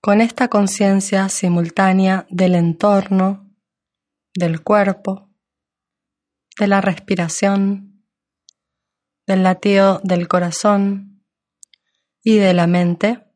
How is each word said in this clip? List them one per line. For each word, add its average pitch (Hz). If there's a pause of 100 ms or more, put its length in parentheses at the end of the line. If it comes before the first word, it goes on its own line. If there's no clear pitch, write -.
Con 208
esta 233
conciencia 196
simultánea 190
del 180
entorno, 190 (760)
del 165
cuerpo, 196 (1300)
de 208
la 196
respiración, 196 (1200)
del 190
latido 196
del 175
corazón 196 (1000)
y 226
de 196
la 175
mente 175 (120)